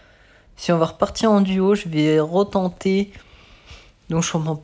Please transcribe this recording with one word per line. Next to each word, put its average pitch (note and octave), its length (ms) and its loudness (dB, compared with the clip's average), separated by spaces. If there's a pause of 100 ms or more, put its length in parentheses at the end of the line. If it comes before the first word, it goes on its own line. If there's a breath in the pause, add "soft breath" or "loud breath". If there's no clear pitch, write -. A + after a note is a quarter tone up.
(560 soft breath)
Si - 140 -6
on E3+ 60 4
va D#3+ 80 2
repartir - 460 -2
en G#3 100 4
duo, F#3+ 340 2
je G3+ 140 -6
vais D#3 320 2
retenter. F#3+ 920 -2 (1000 loud breath)
Donc E3+ 120 0
je - 80 -4
comprends D#3 340 -4